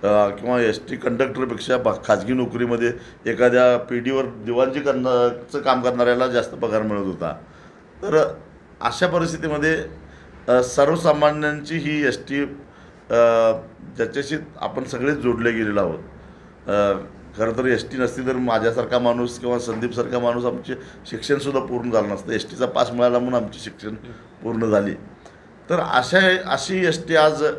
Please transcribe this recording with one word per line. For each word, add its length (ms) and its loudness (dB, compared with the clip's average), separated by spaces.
अ, 240 4
किंवा 340 -2
एसटी 340 0
कंडक्टरपेक्षा 800 -2
बा-, 300 0
खाजगी 260 2
नोकरीमध्ये 600 0
एखाद्या 520 4
पीडीवर 480 -2
दिवाणजी 540 0
करण्याचं 800 0
काम 220 2
करणाऱ्याला 460 2
जास्त 260 0
पगार 280 -2
मिळत 240 -2
होता. 280 -6
तर 300 2
अशा 260 0
परिस्थितीमध्ये, 760 0
अ, 160 6
सर्वसामान्यांची 1120 2
ही 300 -2
एसटी, 360 -2
अ, 420 6
ज्याच्याशी 400 -4
आपण 240 -6
सगळेच 320 -2
जोडले 360 0
गेलेलो 280 0
आहोत. 200 -2
अ, 260 2
खरं 200 0
तर 100 0
एसटी 300 0
नसती 300 -2
तर 60 0
माझ्यासारखा 680 0
माणूस 400 0
किंवा 200 -2
संदीपसारखा 600 -4
माणूस 260 0
आमचे 280 -6
शिक्षणसुद्धा 500 -2
पूर्ण 320 -6
झालं 180 2
नसतं. 220 -6
एसटीचा 340 -4
पास 260 0
मिळाला 280 2
म्हणून 240 -2
आमची 160 -12
शिक्षण 360 -12
पूर्ण 220 -2
झाली. 280 2
तर 100 0
अशा, 680 4
अशी 400 -2
एसटी 300 0
आज 280 4